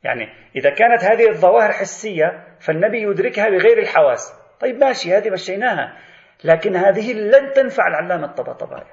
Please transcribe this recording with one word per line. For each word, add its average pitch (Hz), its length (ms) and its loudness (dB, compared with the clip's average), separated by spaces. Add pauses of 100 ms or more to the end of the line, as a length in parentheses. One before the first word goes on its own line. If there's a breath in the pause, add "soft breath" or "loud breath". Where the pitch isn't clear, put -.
يعني 123 240 -6 (280)
إذا 135 140 2
كانت 226 340 2
هذه 220 240 4
الظواهر 202 440 4
حسية 185 720 -6 (140)
فالنبي 202 420 -2
يدركها 208 460 -2
بغير 208 300 4
الحواس، 143 540 0 (280)
طيب 247 160 -4
ماشي، 240 400 0
هذه 214 140 0
مشيناها، 190 680 -6 (460 loud breath)
لكن 165 320 0
هذه 202 360 0
لن 240 400 2
تنفع 240 340 0
العلامة 165 380 -4
الطباطبائي. - 680 -12